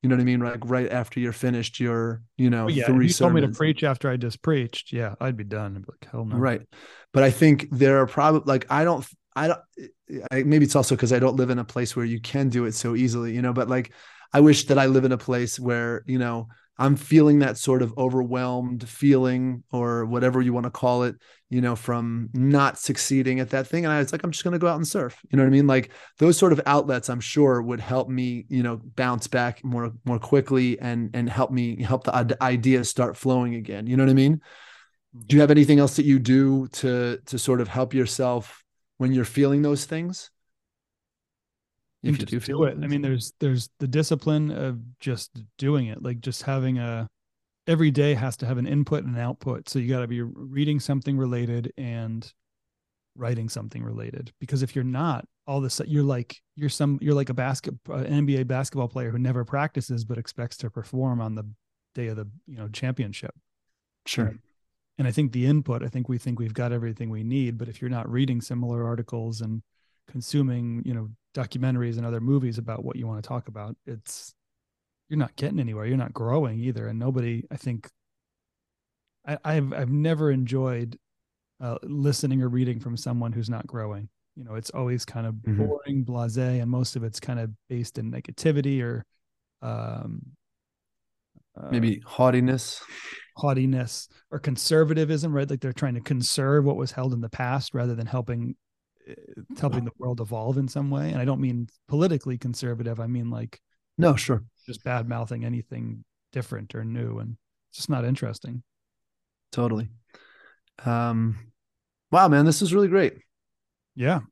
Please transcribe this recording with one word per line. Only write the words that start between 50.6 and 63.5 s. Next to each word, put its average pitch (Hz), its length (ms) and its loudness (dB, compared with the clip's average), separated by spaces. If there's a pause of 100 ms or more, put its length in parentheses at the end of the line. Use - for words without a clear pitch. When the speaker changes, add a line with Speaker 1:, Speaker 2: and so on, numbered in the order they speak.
Speaker 2:
something 139 380 -2
related 120 600 -2
and 113 520 -8 (840)
writing 117 320 -4
something 110 340 -10
related. 113 560 -10
Because 131 240 -2
if 131 120 -6
you're 131 100 -2
not, 135 420 -4 (200)
all 139 120 -4
of 135 60 -2
a 123 60 -4
sudden - 200 -6
you're 147 120 2
like, 127 340 -2 (200)
you're 147 120 -4
some, 143 320 0
you're 147 140 2
like 135 160 0
a 123 40 -4
basket-, 131 400 -4 (140)
uh, - 60 -10
an 131 120 -4
N 147 200 2
B 139 100 2
A 131 80 0
basketball 131 440 -2
player 120 220 -6
who 120 80 -2
never 123 280 0
practices 131 580 -4
but 113 140 -8
expects - 400 -10
to 120 100 -8
perform 123 540 -4
on 110 120 -6
the 107 140 -10 (460)
day 120 140 -6
of 110 80 -6
the, 107 120 -10 (180)
you 131 120 -18
know, 104 100 -10
championship. 120 640 -6 (720)